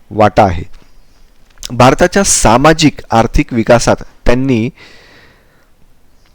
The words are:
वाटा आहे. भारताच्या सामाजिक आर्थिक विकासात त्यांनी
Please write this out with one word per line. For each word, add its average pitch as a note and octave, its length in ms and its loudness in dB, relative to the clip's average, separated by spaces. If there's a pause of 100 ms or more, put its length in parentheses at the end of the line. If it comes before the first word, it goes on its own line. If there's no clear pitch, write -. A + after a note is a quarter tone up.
(100)
वाटा G#2+ 320 0
आहे. F#2 220 -2 (1040)
भारताच्या C3+ 540 2
सामाजिक C#3 680 2 (160)
आर्थिक A#2 420 0
विकासात A#2 440 0 (300)
त्यांनी B2+ 440 0 (1600)